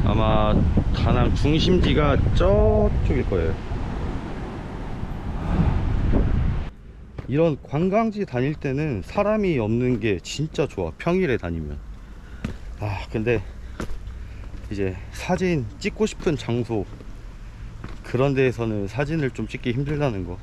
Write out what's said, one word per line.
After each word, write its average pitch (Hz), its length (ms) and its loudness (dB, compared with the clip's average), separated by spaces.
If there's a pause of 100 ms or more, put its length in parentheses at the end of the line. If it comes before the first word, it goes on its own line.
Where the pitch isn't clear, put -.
아마 107 500 4 (400)
다낭 120 400 4
중심지가 151 800 4 (180)
저쪽일 208 960 4
거예요. 82 240 2 (3750)
이런 147 340 4
관광지 196 640 0
다닐 127 280 0
때는 143 500 -2
사람이 202 540 0
없는 117 420 2
게 101 220 0
진짜 151 440 -2
좋아, 87 320 -4
평일에 170 400 2
다니면. 80 400 -4 (1040)
아, 104 300 -6
근데 110 320 0 (1300)
이제 98 260 -2 (160)
사진 175 520 0 (140)
찍고 208 280 -2
싶은 170 300 -2
장소, 117 480 -2 (1160)
그런 135 320 0
데에서는 113 540 0
사진을 143 420 -2
좀 113 160 -6
찍기 127 260 -4
힘들다는 139 540 -2
거. 90 160 -8